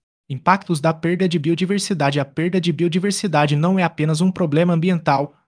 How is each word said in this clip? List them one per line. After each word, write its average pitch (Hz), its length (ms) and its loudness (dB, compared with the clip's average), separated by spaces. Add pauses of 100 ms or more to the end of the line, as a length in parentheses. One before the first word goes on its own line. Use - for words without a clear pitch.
(320)
Impactos 175 480 0
da 160 140 2
perda 175 340 0
de 170 120 0
biodiversidade. 165 800 -2
A 139 40 0
perda 175 380 -2
de 175 100 0
biodiversidade 165 840 0
não 180 240 2
é 180 40 2
apenas 156 380 -2
um 185 100 2
problema 175 420 0
ambiental, 156 640 0 (120)